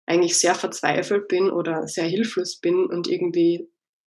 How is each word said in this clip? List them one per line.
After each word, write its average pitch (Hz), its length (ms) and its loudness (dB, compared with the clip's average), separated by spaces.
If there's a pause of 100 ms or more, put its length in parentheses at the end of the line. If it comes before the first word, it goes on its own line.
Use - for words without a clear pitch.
eigentlich 170 320 2
sehr 175 180 4
verzweifelt 202 720 -2
bin 180 240 2
oder 165 360 -4
sehr 165 180 -4
hilflos 185 540 -4
bin 180 280 2
und 175 200 -4
irgendwie 170 600 0 (400)